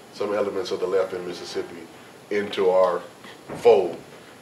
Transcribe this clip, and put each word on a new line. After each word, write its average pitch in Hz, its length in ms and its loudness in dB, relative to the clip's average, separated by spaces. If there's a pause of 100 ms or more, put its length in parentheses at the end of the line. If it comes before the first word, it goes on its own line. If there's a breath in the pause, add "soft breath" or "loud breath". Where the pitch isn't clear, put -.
(140)
some 104 200 -4
elements 98 380 -2
of 98 80 -4
the 90 80 -2
left 92 260 0
in 90 140 -8
Mississippi 87 540 -10 (500 loud breath)
into 101 380 0
our 90 320 4 (560 loud breath)
fold, 87 400 6 (440 loud breath)